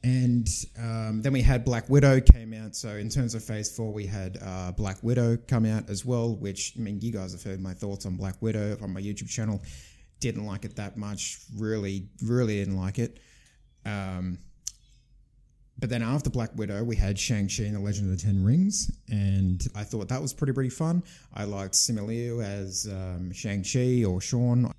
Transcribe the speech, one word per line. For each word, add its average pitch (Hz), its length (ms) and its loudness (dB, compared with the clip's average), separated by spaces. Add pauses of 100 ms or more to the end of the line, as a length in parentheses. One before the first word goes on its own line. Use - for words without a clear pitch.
And, 123 460 4 (300)
um, 113 440 -4
then 135 120 2
we 131 80 2
had 123 240 6
Black 120 240 0
Widow 135 320 8
came 113 320 10
out. 110 200 -12
So 113 180 -8
in 104 180 -6
terms 117 260 0
of 110 80 -6
Phase 107 320 -6
four, 110 160 -4
we 104 140 -6
had, 95 360 -6
uh, 92 300 -6
Black 98 320 -4
Widow 117 320 4
come 117 300 0
out 110 240 -2
as 101 160 -6
well, 117 320 0
which, - 400 -8
I - 20 -10
mean, 104 220 -6
you 113 100 -4
guys 92 220 -8
have 87 100 -14
heard 95 160 -8
my 92 140 -6
thoughts 101 320 -8
on 92 100 -4
Black 95 260 -6
Widow 107 400 -2
on 95 120 -8
my 95 80 -8
YouTube 101 260 -8
channel. 107 340 -4 (600)
Didn't 107 240 -4
like 101 180 -8
it - 140 -12
that 101 180 -10
much. 104 440 -8 (180)
Really, 101 500 -4 (160)
really 110 360 2
didn't 95 180 -2
like 92 200 -2
it. - 220 -4 (680)
Um, 92 520 -6 (1400)
but 123 120 -2
then 120 120 0
after 131 280 0
Black 117 260 -4
Widow, 104 280 -4
we 117 120 -2
had 98 220 2
Shang-Chi 101 460 0
and 104 120 -2
the 101 40 -4
Legend 101 320 -2
of 92 60 0
the 85 60 -6
Ten 98 200 2
Rings, 175 480 2 (180)
and 98 560 2 (100)
I 104 80 -6
thought 101 260 -6
that 131 120 -2
was 139 120 -4
pretty, 135 200 0
pretty 131 160 0
fun. 165 340 0 (300)
I 104 120 -6
liked 98 280 -6
Simu 107 340 2
Liu 117 340 -2
as, 98 500 -4
um, 92 400 -6
Shang-Chi 117 720 0
or 92 180 0
Sean. 120 580 2